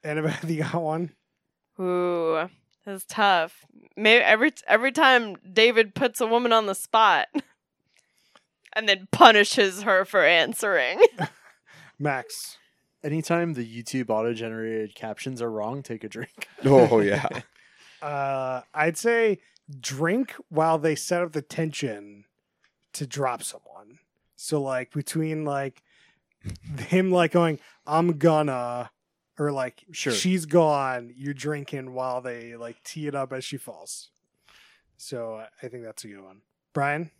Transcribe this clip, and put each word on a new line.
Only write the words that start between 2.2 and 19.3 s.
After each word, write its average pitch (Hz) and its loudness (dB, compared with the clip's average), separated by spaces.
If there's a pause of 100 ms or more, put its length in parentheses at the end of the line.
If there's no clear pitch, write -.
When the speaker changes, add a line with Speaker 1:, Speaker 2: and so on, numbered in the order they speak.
Speaker 2:
that's 196 -12
tough. 185 0 (300)
Maybe 220 6
every, 220 4 (160)
every 240 4
time 247 4 (160)
David 220 4
puts 247 -2
a 247 0
woman 233 2
on 220 4
the 196 -2
spot 190 2
<laughs> - -16
and 220 -4
then 196 -2
punishes 208 6
her 196 2
for 196 2
answering. 165 2 (180)
<laughs> - -14
Speaker 1:
Max. 139 -6 (460)
Speaker 3:
Anytime 165 -2
the 117 -10
YouTube 123 -6
auto-generated 113 -4
captions 117 -10
are 117 -6
wrong, 110 -8
take 113 -12
a 110 -12
drink. - -14
<laughs> - -6
Speaker 4:
Oh, 123 8
yeah. 101 0 (720)
Speaker 1:
Uh, 135 -6 (120)
I'd 160 -2
say 226 0 (400)